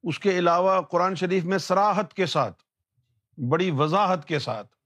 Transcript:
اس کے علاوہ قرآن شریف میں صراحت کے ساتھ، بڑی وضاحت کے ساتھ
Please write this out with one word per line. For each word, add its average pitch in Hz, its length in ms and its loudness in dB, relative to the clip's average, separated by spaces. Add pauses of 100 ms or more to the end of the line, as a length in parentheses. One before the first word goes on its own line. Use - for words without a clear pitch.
اس 160 160 -6
کے 185 200 0
علاوہ 180 420 4
قرآن 175 340 0
شریف 180 280 -2
میں 185 140 0
صراحت 196 560 0
کے 185 120 -2
ساتھ، 127 380 -4 (880)
بڑی 175 200 0
وضاحت 165 560 0
کے 151 120 -2
ساتھ 113 360 -10 (100)